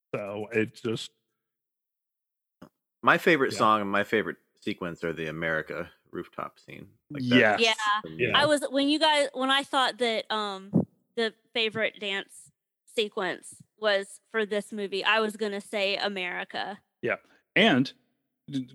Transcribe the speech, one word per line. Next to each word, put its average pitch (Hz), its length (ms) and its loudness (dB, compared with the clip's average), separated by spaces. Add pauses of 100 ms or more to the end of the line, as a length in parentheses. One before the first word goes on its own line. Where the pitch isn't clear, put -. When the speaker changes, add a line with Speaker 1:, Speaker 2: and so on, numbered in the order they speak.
(140)
Speaker 1:
So 104 400 -6
it's 110 280 0
just 117 300 -4 (1900)
Speaker 2:
My 139 140 6
favorite 147 360 4
Speaker 1:
Yeah. - 60 -2
Speaker 2:
song 107 220 6
and 98 80 -4
my 101 140 2
favorite 92 340 -2 (240)
sequence 90 420 -8
are 82 100 -2
the 80 140 -6
America 78 640 -4 (200)
rooftop - 480 -12
scene. - 280 -18 (240)
Like, 143 120 -10
Speaker 3:
Yes. 113 360 4
Speaker 2:
that's - 20 -2
Speaker 4:
Yeah. 214 400 0
Speaker 2:
for 165 80 -12
me. 160 180 -2
Speaker 1:
Yeah. - 100 2
Speaker 4:
I 294 80 4
was, 294 240 4
when 277 200 0
you 302 100 2
guys, 294 340 2
when 262 180 -2
I 277 120 2
thought 254 360 0
that, 226 340 -2
um, 202 380 -6 (440)
the 226 180 -2 (200)
favorite 220 460 -2
dance - 520 -8 (440)
sequence 208 640 -4 (160)
was 196 440 0 (100)
for 220 140 0
this 202 260 -4
movie, 196 320 -4
I 220 160 4
was 214 180 0
gonna 208 240 -4
say 196 360 -2
America. 185 800 -6 (220)
Speaker 3:
Yeah. 107 160 -2 (380)
And 160 360 6 (580)
d-, 135 260 -6